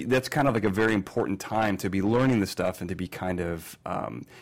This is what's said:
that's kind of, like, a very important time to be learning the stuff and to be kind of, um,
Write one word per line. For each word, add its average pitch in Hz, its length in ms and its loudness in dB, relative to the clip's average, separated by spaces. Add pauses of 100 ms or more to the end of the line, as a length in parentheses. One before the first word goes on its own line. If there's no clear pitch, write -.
that's 127 200 2
kind 143 180 2
of, 131 80 4
like, 110 80 2
a 104 80 2
very 110 240 4
important 98 460 0
time 107 380 0
to 98 120 -4
be 95 120 0
learning 120 360 4
the 98 80 4
stuff - 340 -4
and 87 80 -6
to 92 60 -6
be 87 140 -4
kind 90 320 -4
of, 85 360 -6 (100)
um, - 360 -6 (180)